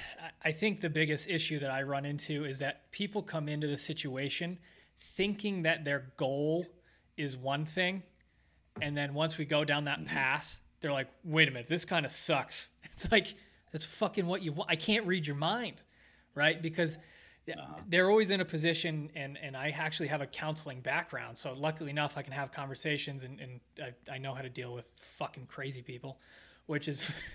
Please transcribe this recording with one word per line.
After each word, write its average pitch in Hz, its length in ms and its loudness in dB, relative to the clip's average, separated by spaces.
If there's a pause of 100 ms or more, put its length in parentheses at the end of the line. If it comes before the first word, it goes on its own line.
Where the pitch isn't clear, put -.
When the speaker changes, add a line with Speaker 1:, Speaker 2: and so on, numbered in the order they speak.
(200)
Speaker 1:
I, - 300 -4
I - 20 0
think 165 280 0
the 165 100 0
biggest 151 380 2
issue 156 300 0
that 139 120 -2
I 135 120 0
run 139 240 0
into 147 380 -2
is 135 160 -4
that - 320 -4
people 202 300 -2
come 156 260 -4
into 151 180 0
the 143 120 0
situation 143 800 -2 (420)
thinking 202 640 0
that 160 220 4
their 139 320 0
goal 151 500 2 (500)
is 139 200 -2
one 135 300 0
thing. 185 380 0 (760)
And 147 160 0
then 143 180 0
once 156 240 2
we 156 60 0
go 147 200 4
down 147 200 4
that 147 160 0
Speaker 2:
Mm-hmm. - 160 -4
Speaker 1:
path, 139 440 0 (200)
they're 147 120 0
like, 135 180 0 (140)
"Wait 160 240 8
a - 20 0
minute, 123 180 -6
this 160 160 2
kinda 160 240 2
sucks." - 680 0
<laughs> - 180 -20
It's - 180 -2
like, - 240 6 (380)
"That's 156 120 -4
fucking 202 420 0
what 185 160 0
you 160 100 -2
want. 175 180 -2
I 165 60 6
can't 214 300 2
read 175 200 2
your 143 100 -2
mind," 185 460 -2 (520)
right? 156 280 4
Because 160 360 2 (480)
th-, - 120 -6
Speaker 2:
Uh-huh. - 300 -12
Speaker 1:
they're 180 220 8
always 214 200 8
in 196 100 4
a 185 40 4
position, 156 720 0
and, 139 240 -8
and 135 180 -8
I 139 140 -2
actually 156 380 -2
have 147 120 0
a 135 60 -2
counseling 156 560 -6
background. 131 560 -4
So 135 160 -6
luckily 156 360 -2
enough, 147 260 0
I 143 60 -6
can 131 100 -10
have 135 200 -4
conversations 139 720 -2
and, 127 160 -12
and 127 200 -12 (220)
I, 123 300 -12
I 131 60 -8
know 135 160 -4
how 135 80 -6
to 131 80 -8
deal 120 240 -8
with 120 220 -12
fucking - 500 -10
crazy 135 360 -8
people, 131 380 -12 (460)
which 147 220 0
is 143 220 -4 (240)